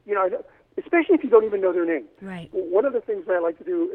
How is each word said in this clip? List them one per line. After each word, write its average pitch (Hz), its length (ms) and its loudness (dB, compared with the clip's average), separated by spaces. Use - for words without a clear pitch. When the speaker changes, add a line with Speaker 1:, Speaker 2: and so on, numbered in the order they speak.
Speaker 1:
you 208 80 -4
know, 196 80 0
I 185 60 0
don't," - 160 -6
especially 339 380 2
if 302 80 2
you 247 80 -6
don't 220 140 8
even 208 160 -4
know 185 120 2
their 175 120 0
name. 165 220 -2
Speaker 2:
Right. 180 320 -14
Speaker 1:
W-, 185 160 -6
one 196 160 2
of 269 100 -2
the 233 60 -2
things 214 260 -8
that 185 100 0
I - 20 0
like 170 200 -2
to - 60 -20
do 175 300 -2